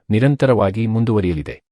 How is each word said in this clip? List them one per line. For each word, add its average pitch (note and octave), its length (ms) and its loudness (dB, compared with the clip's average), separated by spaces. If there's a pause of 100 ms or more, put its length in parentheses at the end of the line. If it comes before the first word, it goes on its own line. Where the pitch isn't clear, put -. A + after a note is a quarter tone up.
(100)
ನಿರಂತರವಾಗಿ A2+ 760 0
ಮುಂದುವರಿಯಲಿದೆ. G#2+ 840 -2